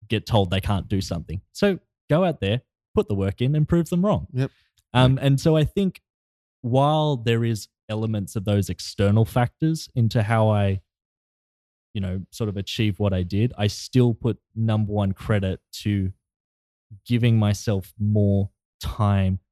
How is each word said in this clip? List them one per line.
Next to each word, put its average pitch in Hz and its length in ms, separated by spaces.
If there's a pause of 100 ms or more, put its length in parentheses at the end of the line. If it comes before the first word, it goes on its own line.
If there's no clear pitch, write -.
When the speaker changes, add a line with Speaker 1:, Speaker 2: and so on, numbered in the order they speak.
Speaker 1:
get 107 200
told 98 240
they 95 100
can't 101 260
do 98 140
something. 82 400 (120)
So 202 260 (300)
go 165 160
out 160 160
there, 101 200 (320)
put 214 140
the 104 80
work 98 260
in, 135 140
and 151 120
prove 170 220
them 180 160
wrong. 190 280
Speaker 2:
Yep. 135 180 (420)
Speaker 1:
Um, 127 260
and 139 200
so 160 160
I 156 80
think 185 380 (600)
while 143 540
there 117 300
is 113 240 (200)
elements 107 460
of 104 80
those 101 260
external 101 560
factors 160 720
into 113 260
how 110 280
I, 101 320 (1120)
you 107 60
know, 95 200 (100)
sort 110 180
of 95 80
achieve 101 420
what 104 140
I 92 100
did, 101 340
I 104 100
still 123 480
put 113 220 (180)
number 110 360
one 101 200
credit 98 480 (240)
to 98 280 (920)
giving 117 320
myself 104 600
more 101 500 (300)
time 95 600 (120)